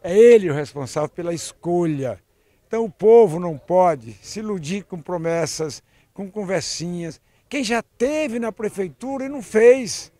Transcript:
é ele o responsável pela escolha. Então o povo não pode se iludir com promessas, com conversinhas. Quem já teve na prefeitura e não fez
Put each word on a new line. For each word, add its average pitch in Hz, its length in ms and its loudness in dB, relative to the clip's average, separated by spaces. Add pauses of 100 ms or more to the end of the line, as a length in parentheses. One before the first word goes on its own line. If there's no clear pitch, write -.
é 180 160 0
ele 220 320 8
o - 20 -2
responsável 147 560 -6
pela 170 240 -8
escolha. 160 880 -4 (460)
Então 226 180 -4
o 214 60 -6
povo 208 480 6
não 175 180 -6
pode 147 640 0
se - 200 -14
iludir 196 420 -8
com 175 180 -14
promessas, 165 800 -6 (320)
com 196 160 -14
conversinhas. 175 920 -8 (280)
Quem 285 140 -6
já 226 220 -4 (120)
teve 277 440 -2
na 226 100 -6
prefeitura 214 760 -8
e - 20 -10
não 277 160 -12
fez 233 760 2